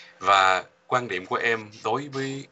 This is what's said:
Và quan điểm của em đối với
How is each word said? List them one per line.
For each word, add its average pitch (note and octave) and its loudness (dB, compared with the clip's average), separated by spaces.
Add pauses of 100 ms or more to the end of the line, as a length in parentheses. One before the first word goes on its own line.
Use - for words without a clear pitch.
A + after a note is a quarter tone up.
(180)
Và F#2 4 (220)
quan B2 -2
điểm F#2 -6
của B2 -2
em A2 -2 (140)
đối C3 -2
với C3+ -8